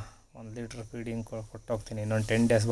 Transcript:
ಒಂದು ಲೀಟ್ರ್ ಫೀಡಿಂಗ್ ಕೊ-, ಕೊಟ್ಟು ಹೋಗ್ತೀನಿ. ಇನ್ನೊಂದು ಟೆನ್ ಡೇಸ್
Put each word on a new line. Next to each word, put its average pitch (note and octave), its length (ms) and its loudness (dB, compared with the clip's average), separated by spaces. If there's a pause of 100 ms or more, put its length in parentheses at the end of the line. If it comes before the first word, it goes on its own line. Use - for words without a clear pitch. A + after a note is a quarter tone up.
(400)
ಒಂದು A2+ 180 -12
ಲೀಟ್ರ್ A2+ 320 -10
ಫೀಡಿಂಗ್ A2+ 400 -6
ಕೊ-, A2 220 -8
ಕೊಟ್ಟು - 220 -12
ಹೋಗ್ತೀನಿ. A2 320 -6
ಇನ್ನೊಂದು A2 260 2
ಟೆನ್ A2+ 180 6
ಡೇಸ್ A2 220 6